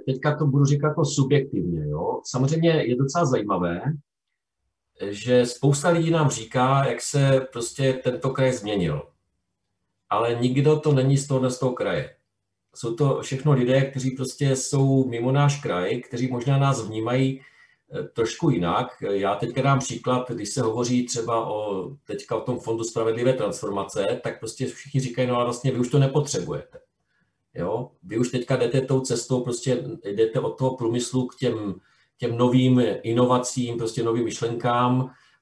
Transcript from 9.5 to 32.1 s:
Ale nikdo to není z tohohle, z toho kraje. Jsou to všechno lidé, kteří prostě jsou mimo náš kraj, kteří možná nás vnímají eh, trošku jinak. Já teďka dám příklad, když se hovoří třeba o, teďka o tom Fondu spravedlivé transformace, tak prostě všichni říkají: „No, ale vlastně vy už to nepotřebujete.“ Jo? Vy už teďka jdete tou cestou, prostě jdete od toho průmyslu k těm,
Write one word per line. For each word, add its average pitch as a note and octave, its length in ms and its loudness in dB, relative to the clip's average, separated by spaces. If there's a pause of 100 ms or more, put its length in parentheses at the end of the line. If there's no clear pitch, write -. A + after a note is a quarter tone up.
Ale A#2 320 0
nikdo C#3+ 380 4
to D3+ 140 2
není C3+ 240 4
z - 100 -6
tohohle, B2+ 240 0
z - 80 -8
toho B2+ 140 0
kraje. - 420 -4 (600)
Jsou A#2 200 -6
to C#3 260 0
všechno C#3 320 0
lidé, B2+ 280 4
kteří C3 300 -2
prostě C3+ 440 -2
jsou C3+ 520 2
mimo A#2 240 -2
náš C#3+ 300 2
kraj, G#2+ 400 -2
kteří B2 260 -4
možná B2 300 0
nás B2+ 300 2
vnímají B2 540 -2 (520)
eh, A2+ 100 -6
trošku - 460 -2
jinak. F2+ 380 0 (140)
Já G2+ 340 -2
teďka A#2+ 260 -4
dám C3+ 180 4
příklad, B2 520 -4
když G#2 180 -8
se B2+ 120 -4
hovoří A#2+ 440 0
třeba A2+ 440 -4
o, G2 400 -6 (160)
teďka G#2+ 300 -8
o A2+ 60 -4
tom - 180 -4
Fondu A2+ 240 -4
spravedlivé A2+ 500 0
transformace, - 720 -4 (180)
tak - 160 -8
prostě A#2 280 -8
všichni - 320 -6
říkají: B2+ 280 -2
„No, B2 80 0
ale A#2+ 80 0
vlastně A#2+ 280 -2
vy A#2+ 80 -2
už B2 100 -2
to C#3+ 100 4
nepotřebujete.“ - 800 -2 (720)
Jo? F2 380 -6 (120)
Vy A2 140 -8
už B2 140 0
teďka C3 240 -2
jdete A#2+ 260 2
tou C3 200 0
cestou, B2 420 -2
prostě B2 400 -2 (220)
jdete A2 340 0
od - 180 -4
toho C3 200 0
průmyslu B2 500 0
k - 80 -18
těm, G#2+ 400 -2 (420)